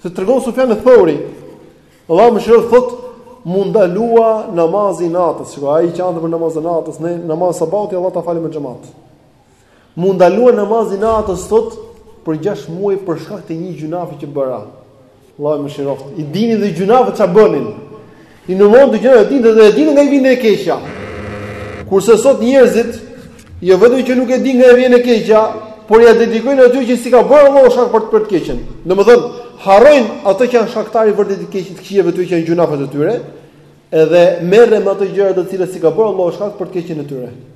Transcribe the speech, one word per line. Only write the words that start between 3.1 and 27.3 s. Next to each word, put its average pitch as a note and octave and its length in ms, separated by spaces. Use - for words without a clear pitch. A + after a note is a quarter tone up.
"Mu F#3+ 200
ndalua G#3+ 880
namazi E3+ 540
natës." E3 460
Shiko, C#3 160
ai E3+ 180
që E3+ 200
ande E3 120
për E3 100
namaz E3 240
natës, D#3+ 460
ne E3+ 260
namaz E3 320
sabati F#3+ 380
Allah F3+ 160
ta F3 100
falim E3+ 200
me D#3 80
xhamat. C#3 320
"Mu F#3 160
ndalua F#3+ 400
namazi G3+ 440
natës", G#3+ 520
thot, A3+ 300
"për D#3 140
gjashtë E3+ 320
muaj G3 260
për E3 120
shkak G3 300
të E3 80
një E3+ 220
gjunafi D#3 420
që D3 120
bëra." C3 280
Allahu C#3+ 280
më C#3 80
shëroft. C#3 300
I D#3 60
dini G#3 340
dhe G3+ 140
gjunafe G3 480
ç'a G3+ 80
bënin. F3 400
I F3+ 80
numon G#3+ 380
të G#3+ 100
gjëra B3 220
e - 40
dini C4+ 140
dhe A3 240
e G#3 60
dini D4+ 200
nga C#4+ 100
i C#4+ 60
vjen C4+ 180
e B3+ 120
keqja. F3 380
Kurse G3 340
sot C4 180
njerëzit, A#3 600
jo F3+ 220
vetëm A#3+ 240
që B3 100
nuk B3 140
e B3+ 80
din B3 220
nga B3+ 100
i B3 80
vjen B3+ 160
e A#3+ 80
keqja, A3 400
por A3+ 140
ja A#3 120
dedikojnë A#3 540
aty B3 180
që A#3+ 160
si B3 80
ka A3+ 160
bërë C#4 240